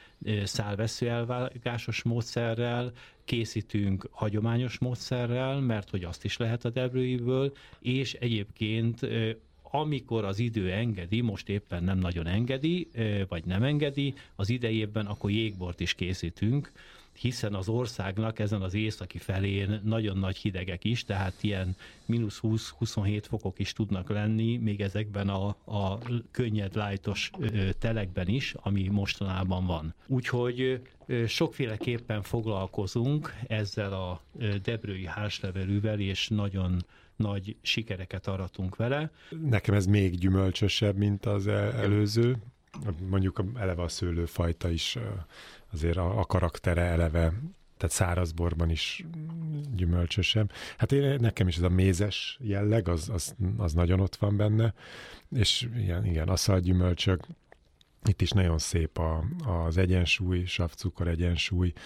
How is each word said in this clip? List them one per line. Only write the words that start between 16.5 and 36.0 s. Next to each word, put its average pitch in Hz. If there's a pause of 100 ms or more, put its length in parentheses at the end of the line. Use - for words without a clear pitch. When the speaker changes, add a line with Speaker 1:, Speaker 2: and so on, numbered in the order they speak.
Speaker 1:
hiszen 123
az 95
országnak 110
ezen 104
az 92
északi 107
felén 98
nagyon 107
nagy 95
hidegek 92
is, 117
tehát 98
ilyen 92 (300)
mínusz 113
húsz, 110
huszonhét 107
fokok 101
is 98
tudnak 101
lenni, 110
még 104
ezekben 101
a, 98 (180)
a 101 (340)
könnyed, 107
lightos, 101
ö, 104
telekben 98
is, 127
ami 98
mostanában 95
van. 82 (140)
Úgyhogy, 123 (240)
ö, 117
sokféleképpen 117
foglalkozunk 113 (140)
ezzel 104
a, 90 (160)
ö, 104
debrői 98
hárslevelűvel, 101
és 95